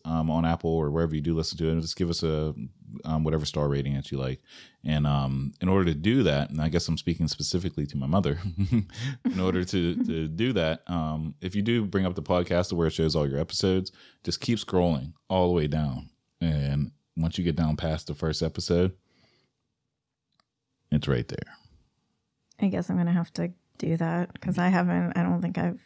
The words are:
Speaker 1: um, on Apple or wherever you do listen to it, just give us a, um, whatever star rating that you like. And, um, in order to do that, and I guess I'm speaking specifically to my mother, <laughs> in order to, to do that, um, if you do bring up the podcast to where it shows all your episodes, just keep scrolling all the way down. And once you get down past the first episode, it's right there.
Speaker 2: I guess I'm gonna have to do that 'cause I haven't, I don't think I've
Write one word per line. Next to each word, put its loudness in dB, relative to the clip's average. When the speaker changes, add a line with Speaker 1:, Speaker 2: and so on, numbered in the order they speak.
Speaker 1:
um, 0
on 2
Apple 0
or 0
wherever 0
you -2
do 0
listen -2
to 0
it, 2
just -6
give 0
us -4
a, -2
um, 0
whatever 0
star 0
rating -2
that -6
you -4
like. -6
And, 0
um, 0
in 2
order 4
to -4
do 4
that, 2
and -4
I 2
guess 0
I'm 0
speaking 0
specifically -4
to -6
my -4
mother, 2
<laughs> 0
in -2
order 2
to, 0
to -2
do -2
that, 0
um, -2
if -6
you 2
do 2
bring 0
up -4
the -6
podcast 2
to -4
where 4
it 0
shows 2
all 2
your -2
episodes, 0
just -6
keep 0
scrolling 0
all 4
the 2
way 2
down. -2
And 0
once -2
you 0
get 2
down 2
past -2
the -6
first -2
episode, 2
it's 0
right 2
there. -10
Speaker 2:
I 2
guess -2
I'm -2
gonna 2
have 0
to -4
do -2
that -2
'cause -2
I 2
haven't, 2
I 4
don't 2
think -4
I've -2